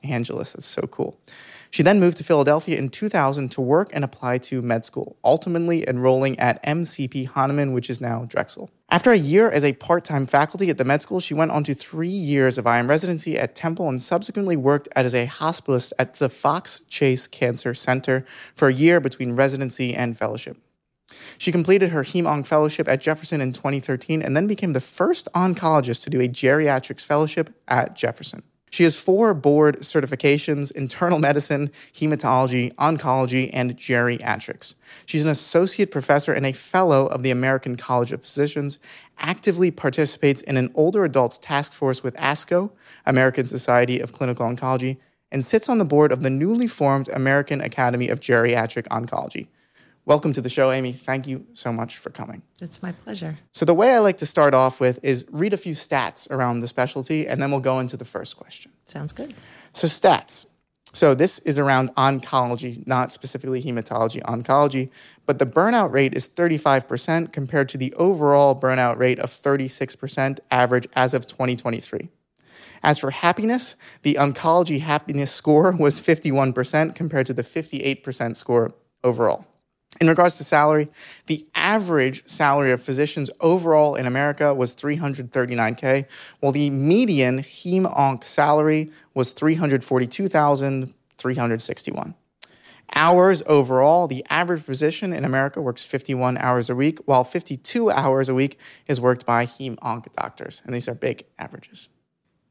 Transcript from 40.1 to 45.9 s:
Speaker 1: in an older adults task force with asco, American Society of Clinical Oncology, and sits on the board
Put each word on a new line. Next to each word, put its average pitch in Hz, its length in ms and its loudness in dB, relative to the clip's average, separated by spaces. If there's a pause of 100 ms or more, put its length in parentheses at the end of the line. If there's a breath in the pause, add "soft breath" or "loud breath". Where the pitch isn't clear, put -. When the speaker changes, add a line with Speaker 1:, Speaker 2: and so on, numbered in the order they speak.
Speaker 1:
in 139 160 -4
an 127 160 -2
older 185 320 2
adults 131 320 0
task 143 340 -4
force 131 320 -4
with 127 120 -6
asco, 160 560 -2 (340 loud breath)
American 131 400 2
Society 123 560 0
of 120 100 -8
Clinical 123 340 -4
Oncology, 127 520 -4 (340 soft breath)
and 135 140 -4
sits 220 240 0
on 240 80 2
the 202 80 2
board 147 260 4